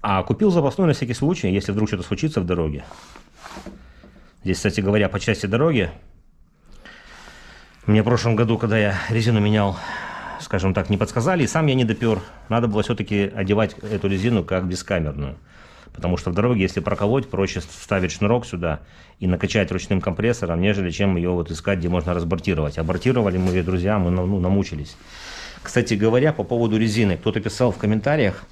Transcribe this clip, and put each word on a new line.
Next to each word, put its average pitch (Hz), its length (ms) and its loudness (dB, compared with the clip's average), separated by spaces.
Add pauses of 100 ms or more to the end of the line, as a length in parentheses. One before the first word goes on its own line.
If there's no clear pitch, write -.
А 98 220 2
купил 202 280 2
запасной 170 360 2
на 156 80 6
всякий 120 200 -4
случай, 147 360 0
если 98 220 0
вдруг 107 160 2
что-то 92 160 -2
случится 117 360 -2
в 87 60 -2
дороге. 80 380 -2 (1600)
Здесь, 92 120 0
кстати - 240 0
говоря, 101 300 2
по 87 100 -6
части 104 260 -2
дороги, 113 440 2 (2000)
мне 107 140 6
в 101 40 4
прошлом 117 300 2
году, 113 240 2
когда 110 200 2
я 104 160 2 (160)
резину 113 300 2
менял, 104 360 2 (640)
скажем 95 340 -2
так, 98 160 0
не - 60 2
подсказали, 127 480 0
и - 20 0
сам 160 200 2
я 139 80 4
не 131 100 2
допёр. 110 360 0 (280)
Надо 117 180 2
было 107 160 2
всё-таки 101 540 0
одевать 101 420 2
эту 101 300 -4
резину 98 360 2
как 92 220 -2
бескамерную. 76 720 -4 (580)
Потому 90 220 -2
что 92 140 -4
в 87 40 -4
дороге, 107 280 2
если 92 180 0
проколоть, 110 480 0
проще 92 320 -2
ставить 92 520 -4
шнурок 117 340 0
сюда 82 340 -4 (400)
и 95 60 -2
накачать 92 440 0
ручным 92 300 -2
компрессором, 92 600 -2
нежели 98 300 0
чем 95 260 0
её 87 180 0
вот 85 160 -2
искать, 87 280 -2
где 85 100 -2
можно 87 260 0
разбортировать. 82 640 -2
Абортировали 92 600 0
мы 92 140 2
её, 92 100 0
друзья, 92 360 0
мы, 87 120 2
ну, 92 300 0
намучились. 90 560 -2 (680)
Кстати 113 320 0
говоря, 117 380 4
по 110 120 -2
поводу 113 340 0
резины. 107 380 2
Кто-то 110 240 -2
писал 110 300 0
в 98 60 -4
комментариях 110 760 0